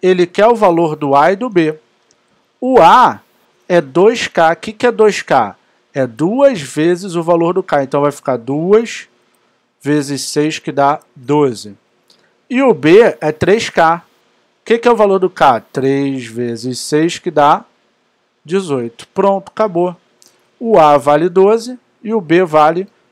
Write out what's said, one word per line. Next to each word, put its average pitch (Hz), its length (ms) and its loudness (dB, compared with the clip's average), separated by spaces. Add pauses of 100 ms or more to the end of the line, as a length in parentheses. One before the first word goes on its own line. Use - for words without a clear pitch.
ele 185 260 2
quer 202 200 0
o 240 100 4
valor 170 400 0
do 143 180 -2
A 147 160 4
e 202 60 -2
do 240 140 -6
B. 160 280 -2 (840)
O 254 200 2
A 175 400 4 (480)
é 175 120 2
dois 170 460 0
K. 165 260 0
O 170 40 -4
que - 160 -14
que - 140 -4
é 240 40 0
dois 214 300 0
K? 120 340 -2 (380)
É 135 140 -4
duas 196 540 0
vezes 170 540 -4
o 170 80 -4
valor 170 300 0
do 185 100 -4
K. 147 200 -2
Então, 135 180 -4
vai 143 120 0
ficar 139 240 -6
duas 165 720 -2 (720)
vezes 143 400 -4
seis, 156 360 -4
que - 140 -12
dá 143 280 0 (140)
doze. 123 640 -4 (720)
E 254 140 -2
o 254 100 4
B 165 480 4
é 156 100 -4
três 185 380 -2
K. 165 300 0
O - 680 -20
que 233 140 0
que 233 100 0
é - 20 4
o 233 60 2
valor 202 220 2
do 180 120 -2
K? 127 300 0 (120)
Três 135 540 -4
vezes 117 520 -8
seis, 156 400 -2
que - 120 -10
dá 156 340 2 (800)
dezoito. 147 680 -6
Pronto, 196 360 -2
acabou. 175 460 -4 (640)
O 226 200 0
A 151 180 6
vale 147 320 0
doze 220 500 0 (240)
e 214 100 -8
o 226 80 -2
B 170 240 0
vale 160 440 0 (240)